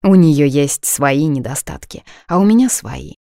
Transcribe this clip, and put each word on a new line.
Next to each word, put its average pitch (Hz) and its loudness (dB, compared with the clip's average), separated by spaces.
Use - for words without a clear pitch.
У 196 4
нее 156 4
есть 143 -2
свои 139 -2
недостатки, - -8
а 175 0
у 196 2
меня 226 4
свои. - -10